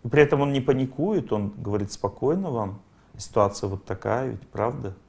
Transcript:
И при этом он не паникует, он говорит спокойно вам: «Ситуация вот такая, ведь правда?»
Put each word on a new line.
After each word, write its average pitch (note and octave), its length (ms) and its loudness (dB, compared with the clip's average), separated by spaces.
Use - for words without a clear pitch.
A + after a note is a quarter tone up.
И A#2+ 40 -8
при D3 160 8
этом C#3+ 180 4
он C#3+ 120 2
не C3+ 80 0
паникует, C3+ 680 0
он G2+ 260 -2
говорит G2+ 340 -4
спокойно D#3+ 600 -2
вам: G#2+ 300 -4
«Ситуация G2+ 520 0
вот F#2+ 160 -8
такая, A#2 460 -2
ведь G#2 180 -12
правда?» A2+ 460 -4